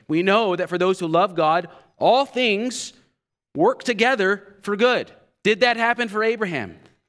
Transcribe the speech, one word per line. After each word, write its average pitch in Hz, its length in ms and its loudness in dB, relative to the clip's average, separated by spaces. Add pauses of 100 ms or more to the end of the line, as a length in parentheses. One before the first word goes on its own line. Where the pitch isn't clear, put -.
We 160 140 0
know 196 340 2
that 180 140 -4
for 175 80 -4
those 185 220 0
who 170 80 -6
love 175 260 2
God, 160 340 0 (300)
all 240 280 4
things 240 680 -2 (640)
work 220 280 0
together 208 800 -2
for 202 140 -6
good. 220 360 0 (320)
Did 208 180 0
that 240 160 2
happen 233 300 -2
for 214 160 -4
Abraham? 175 540 -4 (320)